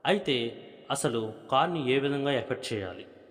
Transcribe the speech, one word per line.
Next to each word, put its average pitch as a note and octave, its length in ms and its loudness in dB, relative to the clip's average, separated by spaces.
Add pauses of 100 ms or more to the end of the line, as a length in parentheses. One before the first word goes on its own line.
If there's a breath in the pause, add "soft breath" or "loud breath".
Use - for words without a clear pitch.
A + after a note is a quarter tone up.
అయితే C3+ 580 0 (280)
అసలు A2+ 420 -2 (180)
కార్ని D3 400 2
ఏ C#3 80 6
విధంగా C#3 320 0
ఎఫెక్ట్ A#2+ 420 -2
చేయాలి? F#2 320 -6 (260)